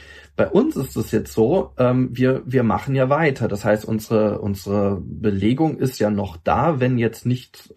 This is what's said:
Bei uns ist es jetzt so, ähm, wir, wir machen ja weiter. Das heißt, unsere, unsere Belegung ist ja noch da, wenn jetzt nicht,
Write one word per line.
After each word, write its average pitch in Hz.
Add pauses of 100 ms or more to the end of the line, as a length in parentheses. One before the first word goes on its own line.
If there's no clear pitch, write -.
(340)
Bei -
uns 277
ist -
es 117
jetzt 107
so, 156
ähm, 127
wir, 127
wir 135
machen 117
ja 131
weiter. 143
Das 101
heißt, 107
unsere, 107
unsere 101
Belegung 107
ist 127
ja 107
noch 101
da, 139
wenn 127
jetzt 113
nicht, -